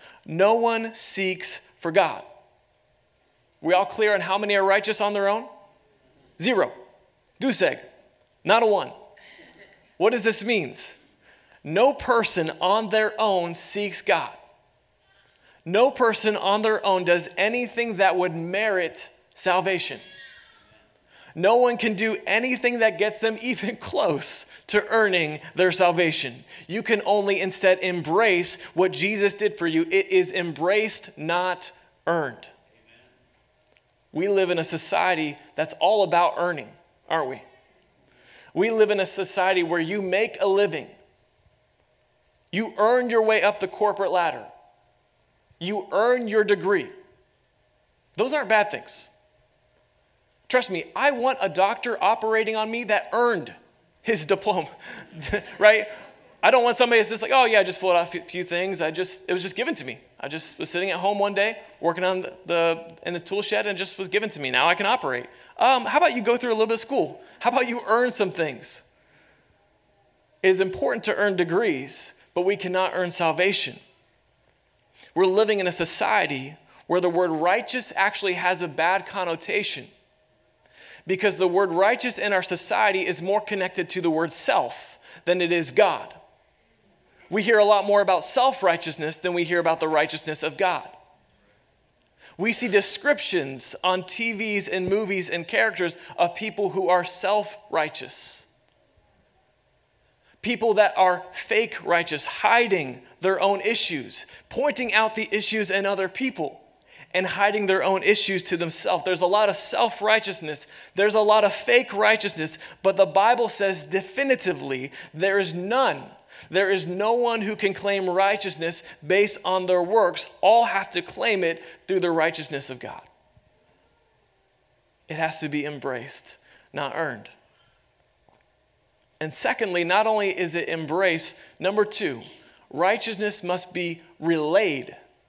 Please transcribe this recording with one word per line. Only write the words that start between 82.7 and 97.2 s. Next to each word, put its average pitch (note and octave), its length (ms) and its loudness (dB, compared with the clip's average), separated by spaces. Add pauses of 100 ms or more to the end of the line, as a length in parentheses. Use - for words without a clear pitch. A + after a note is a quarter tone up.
is E3+ 160 -4
more G3 180 0
connected F#3+ 480 -6
to F#3 120 -6
the E3+ 100 0
word D#3+ 200 0
self - 680 -2 (260)
than F3+ 160 2
it E3+ 100 0
is E3 200 0
God. D#3+ 420 2 (1160)
We G3+ 140 -2
hear G#3+ 160 6
a G#3 60 8
lot G3+ 200 6
more G#3 160 4
about F#3 220 2
self-righteousness E3+ 920 0
than F3+ 160 -2
we F3 100 0
hear F3 160 0
about E3 200 2
the D#3+ 80 0
righteousness D#3 560 -2
of D3+ 140 -4
God. F3 300 -2 (1500)
We A3 160 -2
see B3 140 -4
descriptions F#3+ 1160 0
on F#3 220 0
T A#3 260 -4
Vs G#3 380 -4
and F#3 180 -2
movies G3 420 -2
and E3+ 160 -6
characters G#3 520 0 (200)
of F3 180 2
people G#3+ 340 -4
who F#3 180 -2
are F3+ 160 4
self-righteous. - 1400 -4 (2000)